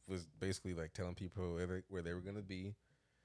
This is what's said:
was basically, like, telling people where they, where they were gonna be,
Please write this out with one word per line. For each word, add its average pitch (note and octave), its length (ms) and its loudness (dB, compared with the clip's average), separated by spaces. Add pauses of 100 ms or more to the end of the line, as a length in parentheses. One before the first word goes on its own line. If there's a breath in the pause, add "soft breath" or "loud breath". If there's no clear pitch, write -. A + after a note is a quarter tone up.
was F2+ 180 0 (140)
basically, F#2+ 340 2
like, E2 200 0
telling F2+ 220 0
people F2+ 400 0
where F2 100 4
they, F#2 240 2
where F#2+ 120 0
they E2+ 120 2
were F2+ 80 0
gonna G2+ 200 -2
be, F#2+ 320 -2 (520 soft breath)